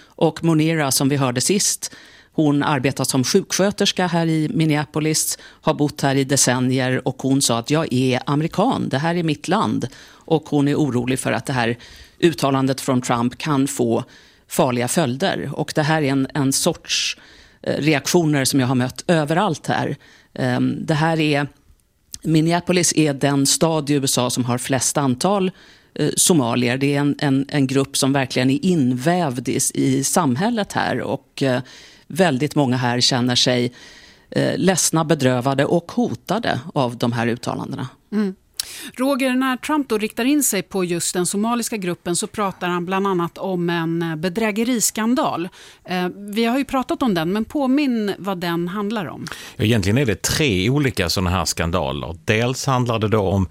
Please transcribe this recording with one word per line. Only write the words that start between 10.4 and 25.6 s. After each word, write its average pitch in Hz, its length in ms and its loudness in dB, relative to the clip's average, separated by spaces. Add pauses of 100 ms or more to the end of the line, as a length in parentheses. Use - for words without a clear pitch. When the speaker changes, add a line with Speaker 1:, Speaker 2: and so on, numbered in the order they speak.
Speaker 1:
hon 143 180 2
är 143 80 0
orolig 127 440 0
för 127 120 -2
att 113 140 -2
det 143 80 -4
här 120 240 0 (420)
uttalandet 135 640 2
från 127 200 0
Trump 123 360 0
kan 139 300 0
få 117 360 0 (440)
farliga 123 400 0
följder. 139 680 -2
Och - 220 -4
det 156 80 2
här 156 180 2
är 135 100 0
en, 135 220 0
en 135 200 0
sorts, - 640 -2 (460)
eh, - 180 -2
reaktioner 147 640 2
som 139 140 2
jag 123 80 4
har 135 80 2
mött 123 320 -2
överallt 160 600 0
här. - 280 0 (380)
Ehm, 127 520 -2
det 160 80 0
här 160 260 2
är, 147 280 0 (760)
Minneapolis 165 720 2
är 151 180 4
den 139 320 2
stad 156 440 2
i 147 40 2
U 143 100 2
S 135 140 -2
A 123 120 2
som 123 160 -2
har 123 120 0
flest 127 400 -2
antal, 180 540 2 (440)